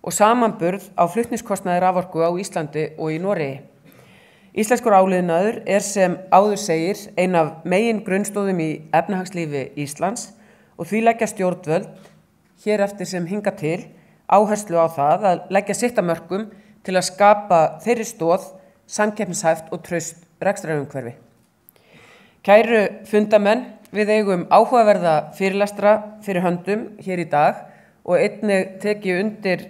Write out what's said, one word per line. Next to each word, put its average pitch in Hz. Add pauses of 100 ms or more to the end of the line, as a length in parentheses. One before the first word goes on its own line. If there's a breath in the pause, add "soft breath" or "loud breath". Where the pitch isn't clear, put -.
og 175
samanburð 208
á 175
flutningskostnaði 196
raforku 180
á 170
Íslandi 160
og 160
í 156
Noregi. 165 (920 soft breath)
Íslenskur 220
áliðnaður 185 (100)
er 196
sem 185 (180)
áður 202
segir 180 (160)
ein 185
af 156
megin 208
grunnstoðum 196
í 160 (200)
efnahagslífi 170 (100)
Íslands 165 (420 soft breath)
og 165
því 220
leggja 226
stjórnvöld, 180 (760 loud breath)
hér 208
eftir 202
sem 180
hingað 208
til, 156 (480 soft breath)
áherslu 202
á 160
það 160
að 175 (140)
leggja 202
sitt 240
af 185
mörkum 180 (340 loud breath)
til 185
að 180
skapa 202 (240)
þeirri 226
stoð 170 (420 soft breath)
samkeppnishæft 180
og -
traust - (180)
rekstrarumhverfi. 147 (1300 soft breath)
Kæru 220 (240)
fundamenn, 214 (280)
við 208
eigum 196
áhugaverða 202
fyrirlestra 202 (280)
fyrir 185
höndum 185 (180)
hér 180
í 160
dag 147 (360 loud breath)
og -
einnig 196
tek 208
ég 180
undir 196